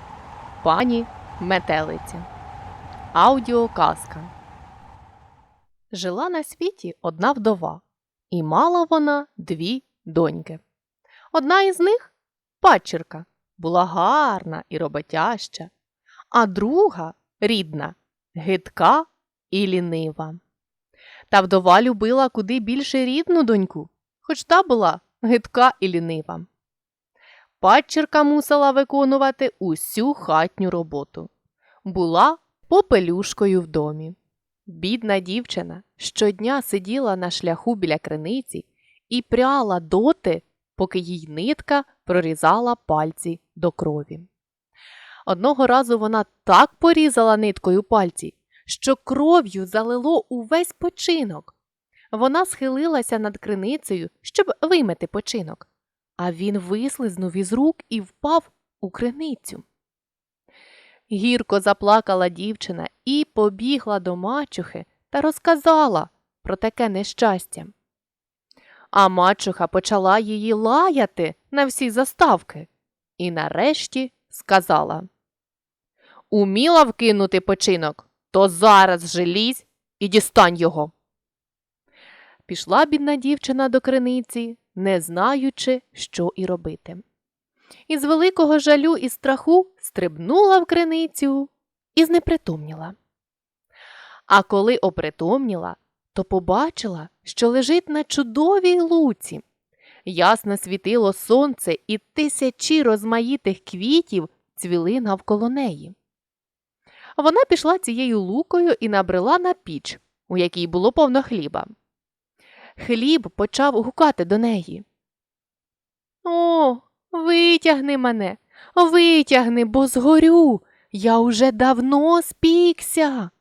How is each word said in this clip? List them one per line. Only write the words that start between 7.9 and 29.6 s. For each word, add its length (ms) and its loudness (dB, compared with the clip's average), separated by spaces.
і 120 -4
мала 480 2
вона 360 0
дві 460 -6
доньки. 540 -4
Одна 300 2
із 180 0
них, 340 0
падчерка, 640 0
була 260 0
гарна 840 -2
і 100 -10
роботяща, 920 -6
а 160 4
друга, 680 -2
рідна, 540 -4
гидка 680 0
і 160 -2
лінива. 680 -6
Та 120 6
вдова 420 4
любила 460 0
куди 320 -4
більше 440 -4
рідну 380 0
доньку, 460 0
хоч 240 -8
та 180 4
була 380 0
гидка 580 2
і 80 -2
лінива. 580 -6
Падчерка 640 2
мусила 480 2
виконувати 880 0
усю 560 -4